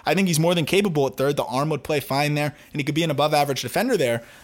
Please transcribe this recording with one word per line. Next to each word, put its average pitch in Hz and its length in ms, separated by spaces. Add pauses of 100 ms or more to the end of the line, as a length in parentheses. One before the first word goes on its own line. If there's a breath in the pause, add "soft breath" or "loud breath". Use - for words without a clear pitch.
I 147 80
think 185 140
he's 156 120
more 175 140
than 170 100
capable 175 420
at 127 120
third. 139 180
The 135 80
arm 135 240
would 151 160
play 151 160
fine 147 340
there, 147 220 (160 loud breath)
and 151 80
he 143 40
could 151 100
be 165 100
an 160 60
above-average 143 500
defender 202 380
there. 120 260 (200 loud breath)